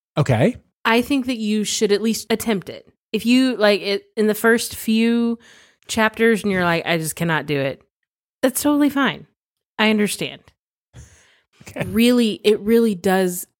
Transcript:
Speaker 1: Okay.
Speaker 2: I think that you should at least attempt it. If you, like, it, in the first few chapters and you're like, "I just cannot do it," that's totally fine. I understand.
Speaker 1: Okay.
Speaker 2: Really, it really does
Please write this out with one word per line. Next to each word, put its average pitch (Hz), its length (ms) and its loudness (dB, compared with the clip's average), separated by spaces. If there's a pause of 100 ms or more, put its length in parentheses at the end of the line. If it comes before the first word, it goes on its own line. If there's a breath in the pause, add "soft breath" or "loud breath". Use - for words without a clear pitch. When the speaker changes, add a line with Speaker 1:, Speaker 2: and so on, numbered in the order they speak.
(160)
Speaker 1:
Okay. 143 400 2 (280)
Speaker 2:
I 226 180 2
think 254 240 -2
that 254 100 -4
you 214 280 -2
should 202 280 -2
at 202 100 2
least 220 280 -2
attempt 220 400 -2
it. - 180 -18 (240)
If 220 120 -4
you, 247 320 4
like, 208 260 2
it, 202 220 -4 (120)
in 214 100 2
the 208 80 2
first 226 400 0
few 233 640 0 (480 soft breath)
chapters 220 560 0
and 202 80 -2
you're 185 140 0
like, 170 200 0
"I 170 140 -2
just 156 160 -6
cannot 156 320 -2
do 147 140 -4
it," 135 200 -6 (640)
that's 262 200 0
totally 294 280 2
fine. 208 360 -4 (520)
I 214 120 2
understand. 196 520 -2 (1200 soft breath)
Speaker 1:
Okay. - 240 -8
Speaker 2:
Really, 226 560 2
it 208 180 4
really 220 360 2
does 185 500 0 (140)